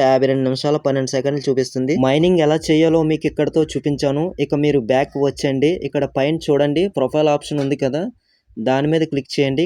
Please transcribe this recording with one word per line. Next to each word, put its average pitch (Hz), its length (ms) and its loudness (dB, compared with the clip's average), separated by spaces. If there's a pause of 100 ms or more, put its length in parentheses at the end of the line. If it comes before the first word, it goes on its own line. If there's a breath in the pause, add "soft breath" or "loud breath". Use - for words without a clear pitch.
యాభై 131 260 4
రెండు 135 160 0
నిమిషాల 147 380 0
పన్నెండు 135 300 -2
సెకండ్లు 139 320 -2
చూపిస్తుంది. 131 460 0 (140)
మైనింగ్ 165 380 4
ఎలా 151 120 2 (120)
చేయాలో 160 300 4 (120)
మీకు 156 200 -2
ఇక్కడతో 151 300 0 (120)
చూపించాను. 143 500 -2 (220)
ఇక 143 100 -2 (100)
మీరు 143 140 2 (120)
బ్యాక్ 135 240 0 (120)
వచ్చండి. 135 440 0 (160)
ఇక్కడ 139 180 -4 (120)
పైన 143 180 0 (120)
చూడండి, 147 360 2 (140)
ప్రొఫైల్ 151 380 0
ఆప్షన్ 147 300 -4
ఉంది 139 200 -2
కదా, 135 160 -2 (680)
దాని 135 240 0
మీద 160 180 0
క్లిక్ 139 240 -4
చేయండి. 139 300 0